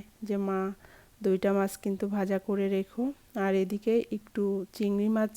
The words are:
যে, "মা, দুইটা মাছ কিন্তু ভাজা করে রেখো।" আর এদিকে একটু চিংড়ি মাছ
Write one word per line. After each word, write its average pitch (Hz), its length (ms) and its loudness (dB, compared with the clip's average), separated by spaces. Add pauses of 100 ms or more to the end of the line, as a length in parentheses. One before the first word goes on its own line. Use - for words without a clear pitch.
(240)
যে, 202 120 -2
"মা, 190 360 0 (500)
দুইটা 196 300 2
মাছ 196 240 0
কিন্তু 196 320 -2
ভাজা 196 300 0
করে 196 300 0
রেখো।" 196 440 -2 (220)
আর 196 200 0
এদিকে 208 580 2
একটু 202 600 -2
চিংড়ি 202 360 0
মাছ 220 280 2